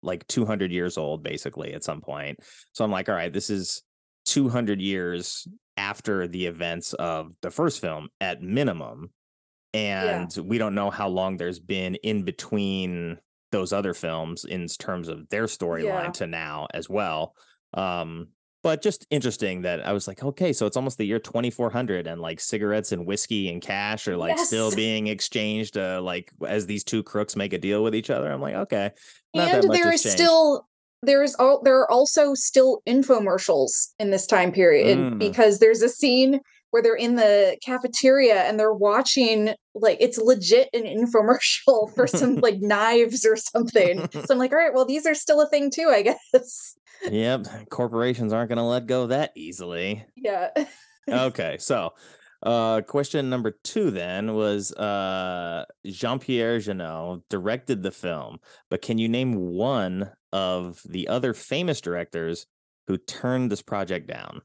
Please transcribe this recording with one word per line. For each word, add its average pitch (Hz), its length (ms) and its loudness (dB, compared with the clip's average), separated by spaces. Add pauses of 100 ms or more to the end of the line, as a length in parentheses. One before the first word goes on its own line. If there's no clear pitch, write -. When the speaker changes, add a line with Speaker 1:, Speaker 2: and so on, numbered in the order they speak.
Speaker 1:
like, 90 240 -8
two - 200 -2
hundred 98 260 -4
years 90 260 -4
old, 78 240 -6
basically, 76 520 -10
at 73 100 -12
some 76 180 -8
point. 71 360 -10 (340)
So 117 120 -4
I'm 107 60 -2
like, 92 180 -4
"All 107 60 -2
right, 85 180 -6
this 95 180 -6
is 95 320 -6 (420)
two 139 240 2
hundred 113 320 -2
years 90 680 -6 (300)
after 98 520 -4
the 90 180 -6
events 85 480 -8
of 80 480 -6
the 87 80 -8
first 156 300 -2
film 78 280 -8 (140)
at 90 200 -6
minimum." 90 680 -6 (640)
And 95 600 -4
Speaker 2:
Yeah. 92 80 -8
Speaker 1:
we 101 140 -4
don't 110 180 -2
know 101 160 -2
how 101 180 -6
long 95 280 -4
there's 87 240 -8
been 92 360 -6
in 107 260 -4
between 92 960 -6 (340)
those 95 200 -4
other 98 200 -2
films 82 540 -8
in 90 200 -8
terms 87 420 -10
of 80 200 -14
their 107 160 -4
storyline 87 400 -6 (200)
Speaker 2:
Yeah. 87 80 -8
Speaker 1:
to - 140 -8
now 78 460 -10
as 82 160 -10
well. 87 460 -4 (400)
Um, 85 540 -6 (340)
but 156 200 0
just - 280 -4
interesting 113 520 -4
that 87 240 -4
I 95 60 -2
was 101 140 -4
like, 98 160 -14
"Okay, 143 300 -2
so 117 140 -2
it's - 100 -2
almost 127 220 -6
the 110 80 -2
year 110 120 -2
twenty-four 117 520 -4
hundred, 104 360 -4
and, 85 140 -10
like, 82 200 -10
cigarettes 107 520 -2
and 87 140 -6
whiskey 101 420 -4
and 87 140 -8
cash 104 440 -6
are, 90 120 -2
like, 85 180 -2
Speaker 2:
Yes. 339 120 -2
Speaker 1:
still 110 260 0
being 110 320 -2
exchanged, 107 720 -4
uh, 92 240 -4
like, 90 280 -8 (160)
as 104 200 -4
these 101 180 -6
two 110 180 -4
crooks 104 340 -6
make 101 180 -4
a 90 40 -4
deal 101 240 0
with 110 120 0
each 113 160 -4
other." 139 200 -2
I'm 135 120 -6
like, 143 120 -6
"Okay, 104 360 -4 (440)
not 320 120 2
that 349 140 4
Speaker 2:
And 392 80 6
Speaker 1:
much 359 100 4
Speaker 2:
there 339 120 4
Speaker 1:
has 339 40 4
Speaker 2:
is 339 80 0
Speaker 1:
changed." 330 160 0
Speaker 2:
still, 320 500 6 (340)
there 277 200 6
is 285 180 0
al-, 277 220 6
there 262 160 8
are - 120 4
also 285 440 4
still 262 520 4
infomercials 202 840 4 (280)
in 208 120 0
this 190 160 0
time 180 260 4
period 170 460 6
Speaker 1:
Mm. 127 200 0
Speaker 2:
because 208 400 4
there's 226 240 8
a 233 60 4
scene 262 520 4 (300)
where 233 120 2
they're 226 120 6
in 240 220 0
the 208 480 6
cafeteria 254 800 4
and 214 160 2
they're 214 160 4
watching, 214 800 4 (200)
like, 214 260 4
it's 240 180 2
legit 226 540 6
an 233 120 0
infomercial 226 1080 2
<laughs> - 40 -20
for 247 120 4
some, 247 300 2
Speaker 1:
<laughs> 247 60 2
Speaker 2:
like, 208 180 4
knives 226 640 4
or 220 100 4
something. 190 760 2
Speaker 1:
<laughs> 147 120 -8
Speaker 2:
So - 100 -12
I'm 247 40 2
like, 254 140 0
"All 294 60 4
right, 330 140 2
well, 262 120 4
these 294 220 -2
are 311 80 4
still 302 260 2
a 302 80 4
thing 285 220 2
too, 320 180 0
I 226 140 6
guess." - 760 0
<laughs> - 300 -10
Speaker 1:
Yep. 113 360 0 (240)
Corporations 117 600 -2
aren't 113 180 -2
gonna 117 180 0
let 120 180 -2
go 127 200 0
that 135 280 -2
easily. 90 720 -8 (120)
Speaker 2:
Yeah. 196 380 -4
<laughs> 294 120 0 (440)
Speaker 1:
Okay, 120 480 -2
so, 98 360 -4 (500)
uh, 113 380 0
question 139 480 -2
number 113 340 -4
two 202 260 0
then 95 440 -4
was, 104 400 -2
uh, 92 880 -4 (220)
Jean-Pierre 117 720 -2
Jeunet 87 720 -8
directed 107 520 -4
the 92 80 -4
film, 73 460 -10 (320)
but - 140 -4
can 113 160 -2
you 113 100 0
name 123 260 0
one 98 800 -4 (200)
of 92 540 -4
the 90 220 -8
other 123 260 -2
famous 160 460 -6
directors 85 680 -8 (400)
who 95 120 -2
turned 127 520 -4
this 101 120 -6
project 95 440 -6
down? 50 380 -14